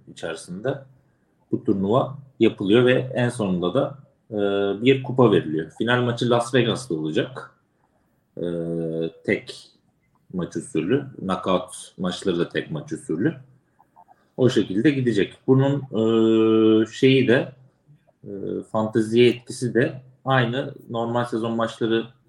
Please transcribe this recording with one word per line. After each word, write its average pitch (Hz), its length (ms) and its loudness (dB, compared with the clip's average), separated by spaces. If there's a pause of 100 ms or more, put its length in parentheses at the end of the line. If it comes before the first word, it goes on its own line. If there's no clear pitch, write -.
(140)
içerisinde 92 680 -8 (720)
bu - 120 -4
turnuva 101 540 0 (220)
yapılıyor 110 460 2
ve 127 280 0
en 123 160 0
sonunda 92 440 -2
da, 147 300 -4 (280)
e, 110 40 -6 (480)
bir 131 200 4
kupa 127 280 4
veriliyor. 80 460 0
Final 120 240 0
maçı 120 280 -2
Las 120 240 0
Vegas'ta 113 420 0
olacak. 78 600 -6 (840)
Ee, - 60 -8 (840)
tek - 440 -6 (640)
maç 85 220 -6
usulü. 92 500 -2 (140)
Knockout - 800 -4
maçları 90 420 -4
da 82 100 -2
tek - 220 -6
maç 76 200 -10
usulü. 87 440 -4 (1000)
O 123 120 4
şekilde 110 400 0
gidecek. 123 440 0 (140)
Bunun, 135 340 4 (100)
e, 110 920 4
şeyi 131 420 4
de, 135 240 2 (720)
e, - 60 -16 (420)
fanteziye 110 580 2
etkisi - 440 -4
de 127 280 0 (240)
aynı 131 500 0 (140)
normal 117 360 -2
sezon 113 260 -4
maçları 113 560 -2 (220)